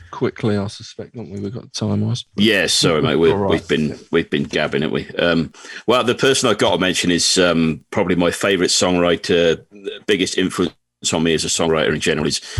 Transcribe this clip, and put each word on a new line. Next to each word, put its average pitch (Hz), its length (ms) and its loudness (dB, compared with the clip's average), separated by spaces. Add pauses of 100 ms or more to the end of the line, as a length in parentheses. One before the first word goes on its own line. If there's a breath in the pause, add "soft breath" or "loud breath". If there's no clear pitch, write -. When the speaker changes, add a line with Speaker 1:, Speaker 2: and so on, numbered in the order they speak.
(100)
Speaker 1:
quickly, 110 460 -4
I 101 120 -4
suspect, - 460 -16
don't 117 160 -14
we? 101 100 -12
We've 101 140 -8
got - 180 -16
time-wise. 107 520 -2 (120)
Speaker 2:
Yeah. 101 300 4
Sorry, - 300 2
Speaker 1:
We've 73 80 0
Speaker 2:
mate. 73 120 2
We've, 82 160 4
Speaker 1:
got 98 180 0
Speaker 2:
we've - 180 -2
been, 76 300 -2 (120)
we've 82 200 0
been 73 140 -2
gabbing, 71 380 -2
haven't 69 120 -4
we? - 220 -6
Um, 82 360 0 (340 loud breath)
well, 120 180 4
the 117 120 2
person 127 320 2
I've 104 100 2
got 110 140 2
to 87 60 2
mention 90 340 0
is, 85 260 2
um, 82 520 2
probably 92 260 0
my 87 160 2
favourite 95 380 0
songwriter, 87 1000 2
the 98 360 -14
biggest - 320 0
influence 90 360 -2 (380)
on 82 100 0
me 82 120 2
as 78 100 -2
a - 40 -6
songwriter 80 440 0
in 78 80 -4
general 76 260 -2
is 71 140 -4 (200 loud breath)